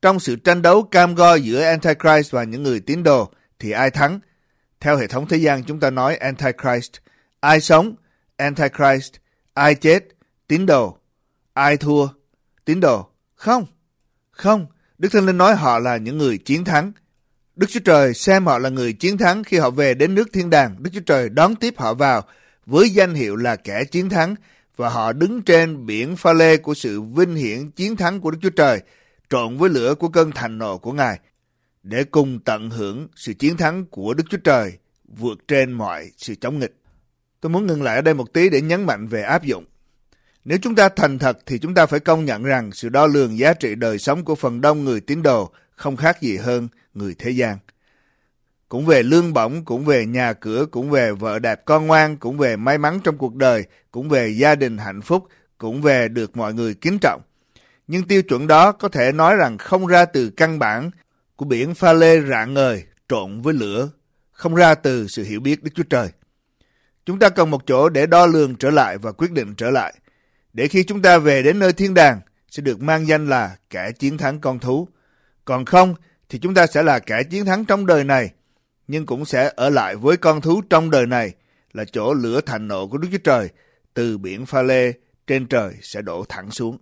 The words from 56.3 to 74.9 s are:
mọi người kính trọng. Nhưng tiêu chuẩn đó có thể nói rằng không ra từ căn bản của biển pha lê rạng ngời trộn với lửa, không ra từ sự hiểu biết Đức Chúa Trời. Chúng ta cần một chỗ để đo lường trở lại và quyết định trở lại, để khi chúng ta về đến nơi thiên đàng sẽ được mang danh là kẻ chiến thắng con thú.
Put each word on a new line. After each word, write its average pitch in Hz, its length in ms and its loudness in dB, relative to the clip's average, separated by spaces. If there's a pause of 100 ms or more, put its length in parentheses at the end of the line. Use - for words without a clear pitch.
mọi 110 160 -6
người 113 200 -4
kính 170 280 -4
trọng. 90 200 0 (640)
Nhưng 180 160 -4
tiêu 190 200 2
chuẩn 143 240 -2
đó 160 240 6
có 202 180 -4
thể 131 220 0
nói 160 240 4
rằng 131 220 0
không 185 300 -2
ra 175 180 6
từ 135 240 -2
căn 160 300 -2
bản 120 320 -4 (440)
của 143 100 -10
biển 139 300 -4
pha 170 180 4
lê 165 280 6
rạng 127 320 -4
ngời 127 300 0 (260)
trộn 104 320 -6
với 151 120 -2
lửa, 120 360 -4 (420)
không 165 240 -4
ra 170 200 6
từ 127 320 -2
sự 107 160 -10
hiểu 104 160 -8
biết 143 240 -4
Đức 147 120 -10
Chúa 170 80 -4
Trời. 120 260 -2 (960)
Chúng 190 140 -6
ta 202 100 6
cần 175 220 0
một 135 160 -6
chỗ 139 220 4
để 147 160 0
đo 175 200 6
lường 151 300 2
trở 131 140 -2
lại 123 280 2
và 107 140 -8
quyết 170 200 -4
định 110 240 -6
trở 117 160 -6
lại, 113 220 -2 (600)
để 120 140 -4
khi 185 160 0
chúng 202 180 -6
ta 180 160 8
về 143 260 2
đến 160 160 2
nơi 185 140 2
thiên 190 200 -2
đàng 147 280 6 (280)
sẽ 147 140 -14
được 117 180 -4
mang 160 260 -2
danh 151 200 0
là 113 280 -2 (140)
kẻ 95 220 -10
chiến 139 260 -4
thắng 151 220 -4
con 131 200 -6
thú. 131 280 -4 (580)